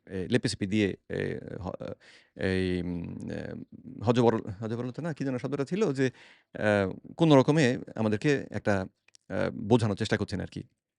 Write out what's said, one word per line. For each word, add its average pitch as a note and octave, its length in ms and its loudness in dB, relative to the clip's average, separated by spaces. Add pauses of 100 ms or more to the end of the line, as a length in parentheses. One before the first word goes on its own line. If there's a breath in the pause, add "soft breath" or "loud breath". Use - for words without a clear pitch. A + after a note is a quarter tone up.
এ, F#2 240 -8
লেপেসেপে A2 380 0
দিয়ে, G2+ 300 0 (120)
এ, F#2 300 -4 (200)
হ-, - 340 -8 (420 soft breath)
এই, F#2 460 0
উম, F2 360 -6 (120)
আহ, D#2+ 720 -12
হজবরল, A#2 380 4
হজবরল A#2 500 -8
তো C3+ 100 -12
না, C3 120 -6
কি C3+ 120 -6
যেন B2+ 120 -2
শব্দটা C3+ 280 -4
ছিল, F3+ 280 0
যে, C3 180 2 (420 soft breath)
আহ, G2+ 600 0
কোনো D#3+ 220 6
রকমে C3+ 440 6 (160)
আমাদেরকে A2 540 0
একটা, G2+ 320 0
আহ, - 720 -6
বোঝানোর G#2+ 420 2
চেষ্টা A2 220 0
করছেন F#2+ 240 -4
আর F2+ 60 -8
কি। - 160 -12 (360)